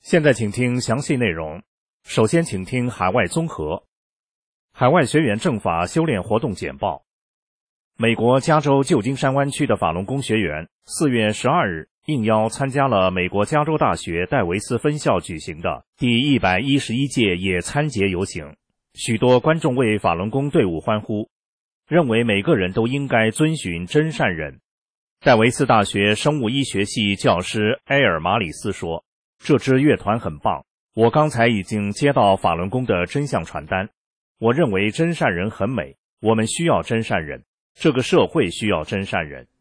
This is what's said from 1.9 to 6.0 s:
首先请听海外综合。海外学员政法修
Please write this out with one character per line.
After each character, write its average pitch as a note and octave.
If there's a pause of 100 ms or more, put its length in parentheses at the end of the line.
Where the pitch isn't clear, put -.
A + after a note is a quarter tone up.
首 -
先 E3+
请 F#2
听 B2
海 F#2+
外 G2
综 E3
合。 D#2 (880)
海 B2+
外 D#3
学 D3
员 A2
政 B2+
法 F2
修 D#3+